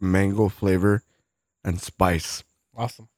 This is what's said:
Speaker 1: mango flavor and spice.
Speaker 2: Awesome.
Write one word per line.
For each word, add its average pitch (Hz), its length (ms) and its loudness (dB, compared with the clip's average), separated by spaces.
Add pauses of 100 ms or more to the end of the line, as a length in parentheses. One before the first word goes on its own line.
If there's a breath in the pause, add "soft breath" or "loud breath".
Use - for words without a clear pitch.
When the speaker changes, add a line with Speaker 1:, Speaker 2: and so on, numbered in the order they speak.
Speaker 1:
mango 98 480 2
flavor 98 540 0 (600)
and 90 180 -4
spice. - 600 -2 (320)
Speaker 2:
Awesome. 113 320 -10 (100)